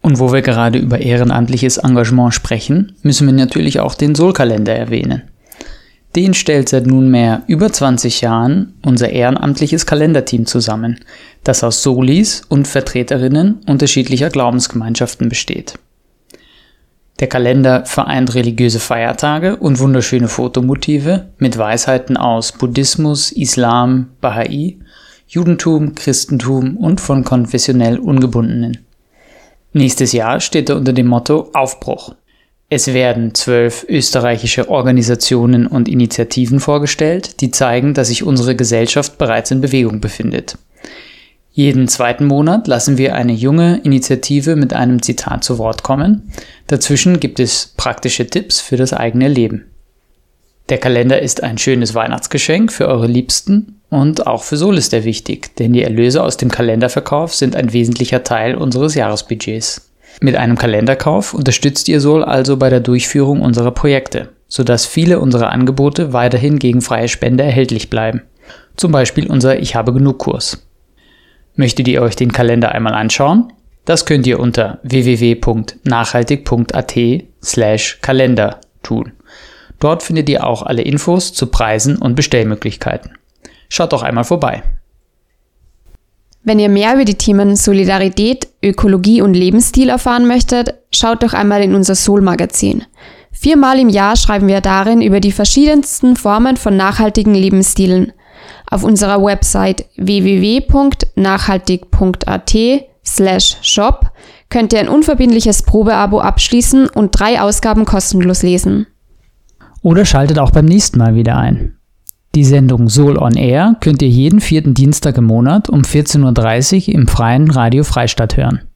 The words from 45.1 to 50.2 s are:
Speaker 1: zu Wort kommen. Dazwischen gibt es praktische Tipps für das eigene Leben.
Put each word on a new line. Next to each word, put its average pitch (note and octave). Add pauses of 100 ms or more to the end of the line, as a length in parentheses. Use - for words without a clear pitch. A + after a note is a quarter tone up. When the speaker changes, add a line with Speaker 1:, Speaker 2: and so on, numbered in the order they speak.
Speaker 1:
zu A#2+
Wort A2
kommen. E3+ (340)
Dazwischen D#3
gibt C3+
es -
praktische A#2+
Tipps -
für -
das B2+
eigene A#2+
Leben. A2+ (1040)